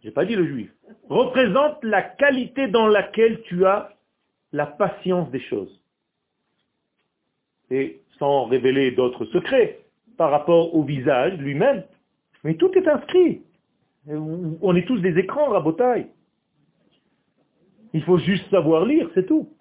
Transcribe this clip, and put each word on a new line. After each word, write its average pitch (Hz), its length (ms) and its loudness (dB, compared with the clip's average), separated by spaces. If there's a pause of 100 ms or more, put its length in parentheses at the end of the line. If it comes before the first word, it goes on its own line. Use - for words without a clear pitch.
j'ai 110 80 -16
pas 143 140 -2
dit 220 120 -4
le 180 100 0
juif, 123 240 -8 (380)
représente 254 720 0
la 208 200 0
qualité 262 680 -2
dans 220 180 2
laquelle 214 560 2
tu 180 240 0
as 202 240 0 (640)
la 147 140 -4
patience 180 640 -4
des 127 100 -8
choses. - 400 -10 (1900)
Et 135 320 -6 (160)
sans 143 260 0
révéler 131 480 2
d'autres 123 340 -2
secrets 202 540 0 (360)
par 160 140 2
rapport 165 440 2
au 156 80 4
visage 143 560 0
lui-même, 175 460 -2 (600)
mais 160 100 -2
tout 349 220 2
est 370 120 2
inscrit. 320 540 2 (680)
On 160 680 -4
est 175 120 0
tous 254 120 -2
des 175 200 0
écrans, 262 320 -2
rabotaille. 190 560 0 (1900)
Il 160 120 -4
faut 180 140 4
juste 170 320 -2
savoir 165 340 2
lire, 311 300 0
c'est 185 120 0
tout. 311 220 0 (120)